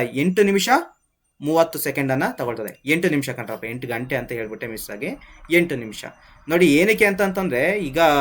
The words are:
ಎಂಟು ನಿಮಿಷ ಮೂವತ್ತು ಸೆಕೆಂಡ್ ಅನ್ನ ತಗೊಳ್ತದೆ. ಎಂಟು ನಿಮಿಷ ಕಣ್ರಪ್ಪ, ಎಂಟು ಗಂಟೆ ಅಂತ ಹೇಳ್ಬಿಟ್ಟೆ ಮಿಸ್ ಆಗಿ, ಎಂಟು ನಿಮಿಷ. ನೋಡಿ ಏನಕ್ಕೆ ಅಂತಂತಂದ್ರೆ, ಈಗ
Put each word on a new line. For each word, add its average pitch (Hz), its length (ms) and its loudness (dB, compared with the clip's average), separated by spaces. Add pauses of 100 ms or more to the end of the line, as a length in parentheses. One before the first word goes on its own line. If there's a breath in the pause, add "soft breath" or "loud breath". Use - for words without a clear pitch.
(120)
ಎಂಟು 180 300 2
ನಿಮಿಷ 196 260 2 (720)
ಮೂವತ್ತು 160 380 2
ಸೆಕೆಂಡ್ 139 340 -2
ಅನ್ನ 135 100 0 (100)
ತಗೊಳ್ತದೆ. 113 540 -8
ಎಂಟು 170 220 2
ನಿಮಿಷ 139 220 -2
ಕಣ್ರಪ್ಪ, 113 340 -10
ಎಂಟು 120 240 -10
ಗಂಟೆ 127 280 -6
ಅಂತ 123 160 -6
ಹೇಳ್ಬಿಟ್ಟೆ 110 340 -8
ಮಿಸ್ 110 240 -12
ಆಗಿ, 107 180 -10 (420 loud breath)
ಎಂಟು 170 260 2
ನಿಮಿಷ. 113 280 -12 (440 soft breath)
ನೋಡಿ 165 260 6
ಏನಕ್ಕೆ 214 300 4
ಅಂತಂತಂದ್ರೆ, 190 720 0
ಈಗ 147 200 -6 (220)